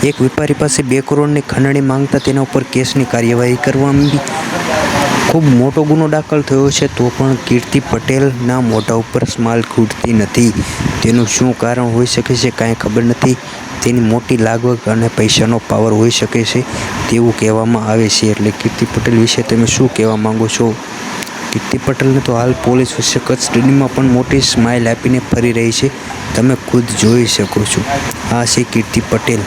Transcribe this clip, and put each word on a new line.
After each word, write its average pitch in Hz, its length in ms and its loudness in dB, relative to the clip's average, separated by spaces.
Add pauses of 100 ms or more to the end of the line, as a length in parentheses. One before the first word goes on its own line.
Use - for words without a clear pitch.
એક 143 160 0
વેપારી 147 380 0
પાસે 151 200 0
બે 131 180 0
કરોડની 147 500 0
ખંડણી 139 400 2
માંગતા 139 340 0
તેના 135 240 0
ઉપર 131 240 -2
કેસની 127 400 0
કાર્યવાહી 120 540 2
કરવામાં 139 400 2
આવી. 143 160 0 (1040)
ખૂબ 160 160 2 (140)
મોટો 139 240 2
ગુનો 156 240 2
દાખલ 151 420 0
થયો 135 220 2
છે, 143 160 0
તો 123 300 0
પણ 135 280 2
કીર્તિ 123 360 0
પટેલના 127 800 0
મોઢા 113 420 0
ઉપર 120 240 -2
સ્માઇલ 117 440 0
ખૂટતી 117 420 0
નથી. 110 380 2 (500)
તેનું 117 260 2
શું 127 240 0 (100)
કારણ 120 340 0
હોઈ 123 180 2
શકે - 280 0
છે, 127 100 0
કાંઈ 113 320 -2
ખબર 107 200 0
નથી. 127 320 2 (460)
તેની 120 300 2
મોટી 123 260 0
લાગવગ 117 560 0
અને 113 240 0
પૈસાનો 110 420 2 (120)
પાવર 107 220 2
હોઈ 113 260 4
શકે 113 320 0
છે, 123 100 0 (480)
તેવું 117 300 2
કહેવામાં 110 500 0
આવે 110 200 2
છે. 107 220 0
એટલે 104 200 0 (100)
કીર્તિ - 320 -2
પટેલ 120 300 2
વિશે 117 200 0
તમે 117 240 2
શું 127 220 2
કહેવા 110 280 0
માંગો 110 300 0
છો? 117 220 0 (840)
કીર્તિ - 340 -4
પટેલને 135 360 2
તો 123 160 0
હાલ 123 260 2
પોલીસ 123 340 2
વિશે 117 220 0
કસ્ટડીમાં 131 760 2
પણ 135 220 2
મોટી 127 240 2 (120)
સ્માઇલ 117 340 2
આપીને 123 320 0 (100)
ફરી 120 300 2
રહી 113 220 0
છે, 135 100 0 (440)
તમે 123 200 4 (140)
ખુદ 120 320 0
જોઈ 117 340 4
શકો 107 380 0
છો. - 120 -2 (460)
આ 120 140 0
છે 123 180 0
કીર્તિ 113 380 -2 (100)
પટેલ 113 360 -2